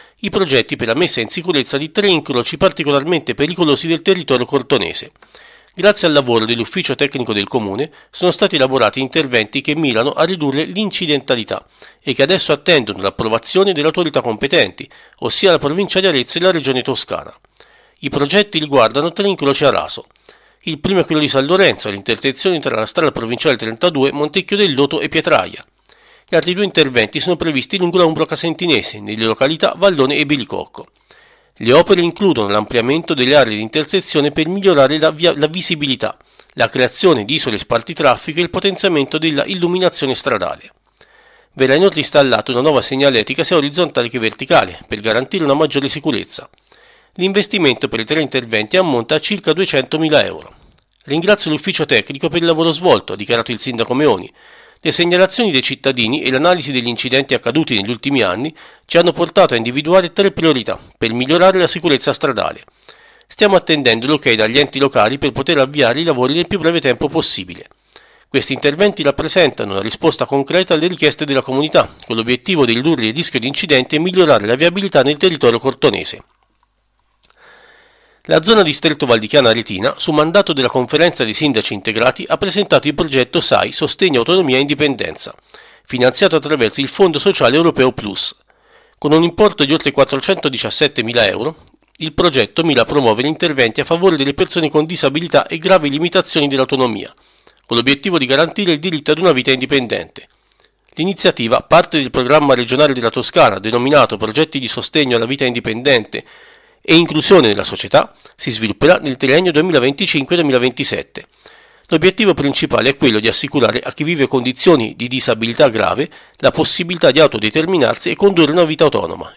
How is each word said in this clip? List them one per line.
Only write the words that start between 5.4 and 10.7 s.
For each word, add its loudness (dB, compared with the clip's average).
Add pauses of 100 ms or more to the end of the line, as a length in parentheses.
Grazie 2
al 2
lavoro 2
dell'ufficio -2
tecnico -4
del -2
comune -4 (200)
sono 0
stati -2
elaborati 2
interventi -2
che -4
mirano 0
a 0
ridurre -2
l'incidentalità -4 (360)